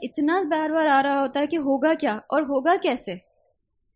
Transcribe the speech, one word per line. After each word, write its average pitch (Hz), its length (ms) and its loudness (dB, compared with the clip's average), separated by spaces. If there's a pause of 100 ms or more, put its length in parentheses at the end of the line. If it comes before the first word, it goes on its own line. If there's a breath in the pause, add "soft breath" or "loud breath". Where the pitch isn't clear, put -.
इतना 311 420 0
बार 311 260 -2
बार 320 160 2
आ 269 120 4
रहा 277 200 0
होता 277 200 -2
है 294 60 0
कि 320 120 -4
होगा 277 380 2
क्या 247 200 -2 (140)
और 294 140 0
होगा 277 340 0
कैसे? 233 420 -4 (760)